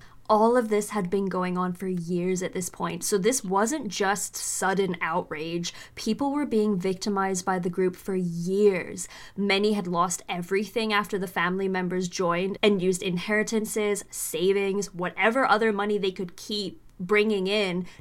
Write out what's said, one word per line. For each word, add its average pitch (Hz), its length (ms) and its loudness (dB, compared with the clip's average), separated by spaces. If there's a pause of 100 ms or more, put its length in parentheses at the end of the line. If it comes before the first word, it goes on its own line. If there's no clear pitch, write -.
(300)
All 220 260 6
of 233 140 2
this 208 220 0
had 202 180 -2
been 196 160 0
going 180 320 -2
on 180 160 0
for 185 160 -6
years 180 520 -2
at 180 120 -4
this 185 160 -4
point, 175 340 -6
so 208 140 2
this 196 260 2
wasn't 214 460 0
just 196 440 -2
sudden 185 680 0
outrage. 170 720 -4 (220)
People 226 360 0
were 294 140 0
being 214 340 2
victimized 190 640 -2
by 185 160 0
the 180 100 -2
group 185 280 0
for 196 180 -6
years. 185 920 2 (260)
Many 202 380 2
had 196 140 -2
lost 175 420 0
everything 202 640 -2
after 202 260 0
the 190 80 -4
family 185 400 0
members 185 400 0
joined 180 560 0
and 208 180 6
used 185 220 0
inheritances, 208 1040 0
savings, 196 840 0
whatever 190 520 2
other 214 280 4
money 202 240 0
they 190 140 0
could 185 260 -6
keep - 420 -8 (180)
bringing 202 500 2
in 190 380 0 (160)